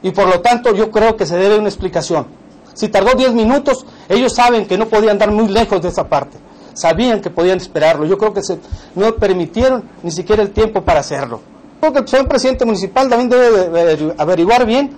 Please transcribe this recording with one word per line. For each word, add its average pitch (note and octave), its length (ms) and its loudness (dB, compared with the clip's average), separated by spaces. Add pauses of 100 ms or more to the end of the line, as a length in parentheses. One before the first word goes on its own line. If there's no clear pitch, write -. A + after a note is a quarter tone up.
Y F#3 100 -4
por F#3 180 0
lo F3+ 100 2
tanto A#3 340 0
yo G#3+ 160 0
creo A3 280 2
que F#3+ 80 -2
se D#3+ 100 -4
debe G3+ 240 2
una G#3+ 80 -2
explicación. E3+ 600 -4 (460)
Si - 140 -6
tardó G#3 280 2
diez B3+ 180 2
minutos, B3+ 520 0 (220)
ellos A#3 260 0
saben A#3+ 320 2
que F#3 120 -2
no A3 100 -2
podían G#3+ 240 2
andar G#3 200 2
muy G#3+ 180 0
lejos G3+ 320 0
de F3 80 -4
esa E3 180 -4
parte. C#3 300 -4 (360)
Sabían G#3+ 460 0
que F3 100 -8
podían F3 280 0
esperarlo. D#3 480 0
Yo F#3+ 120 0
creo G#3+ 160 0
que G3 80 -4
se, F#3+ 180 -8 (360)
no A3 200 0
permitieron G#3 680 0 (180)
ni E3+ 100 -8
siquiera F#3 300 -2
el G3+ 100 -2
tiempo G#3+ 320 0
para D#3+ 180 2
hacerlo. C3 400 -8 (400)
Creo D#4 100 0
que C#4 80 0
el - 80 -4
señor C4 220 0
presidente C4 340 0
municipal A3+ 460 -2
también A#3+ 200 0
debe A3+ 400 4
de, E3 280 2
de D3+ 200 -4
averiguar F3+ 480 2
bien C4 320 -2